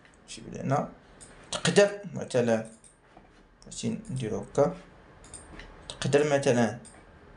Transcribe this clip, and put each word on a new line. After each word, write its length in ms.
تجيب 260
لهنا. 380
تقدر 500
مثلًا، 560
فهمتي، 380
نديرو 280
هكا، 380
تقدر 500
مثلًا 400